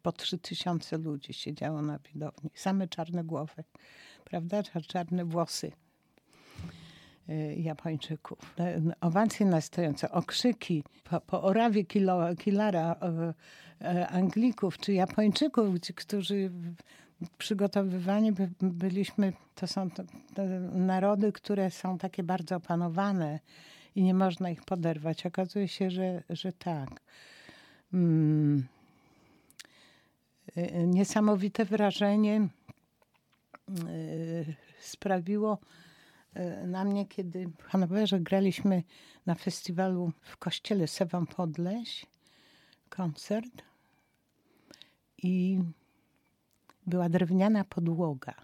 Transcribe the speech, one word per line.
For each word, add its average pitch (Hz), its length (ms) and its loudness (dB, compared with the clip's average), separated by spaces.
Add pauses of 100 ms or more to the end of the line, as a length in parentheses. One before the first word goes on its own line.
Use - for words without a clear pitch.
po 175 100 0
trzy - 260 -6
tysiące 170 600 -4
ludzi 151 360 -6
siedziało 151 480 -6
na 147 180 -4
widowni. 151 540 -12
Same 196 340 -2
czarne 170 360 -6
głowy, 160 400 -6 (640)
prawda? 180 380 -4
Cza-, 165 240 -8
czarne 175 380 -2
włosy, 165 460 -2 (1600)
y, 156 260 -4
Japończyków. 160 1040 -6
E, 175 160 0
n-, 160 260 2
owacje 202 440 2
na 170 160 6
stojąco, 156 500 -2
okrzyki - 720 0 (200)
po, - 180 -2
po - 220 -4
Orawie 214 400 4
Kilo-, 180 520 2
Kilara, 190 680 2
e, 165 320 -2 (480)
e, 180 260 0
Anglików 196 680 2
czy - 160 -2
Japończyków, 208 800 4
gdzie, 175 200 -4
którzy 196 560 -2
w-, 175 260 -10 (640)
przygotowywani 196 920 2
by-, 190 180 0 (120)
byliśmy, 185 720 2 (220)
to 185 120 -6
są 185 220 -2
te, 190 140 -8 (300)
te 196 140 -2 (120)
narody, 185 720 2
które 196 400 -2
są 185 260 -4
takie 185 260 -4
bardzo 175 320 -2
opanowane 170 840 0 (560)
i 196 80 4
nie 185 100 6
można 185 360 2
ich 165 140 -6
poderwać. 165 640 -2
Okazuje 185 420 -2
się, 190 240 -2
że, 185 380 -2
że 175 240 -6
tak. 156 480 -6 (920)
Mm. 151 760 4 (1900)
E, 170 140 -4
e, 175 160 0
niesamowite 202 760 2
wrażenie, 208 720 2
e, 208 120 2 (2250)
sprawiło, 202 760 -2 (760)
e, 180 340 -6
na 185 160 -2
mnie, 202 220 0
kiedy 185 520 -8
w - 60 -20
Hanowerze 190 560 2
graliśmy 190 640 2 (420)
na 170 100 2
festiwalu 180 760 -2 (100)
w - 160 -20
kościele 180 500 -2
Sewam 175 400 -2
Podleś 180 760 -6 (840)
koncert 208 760 -4 (1600)
i 185 360 2 (1300)
była 175 220 2
drewniana 185 540 4
podłoga. 165 680 -2 (100)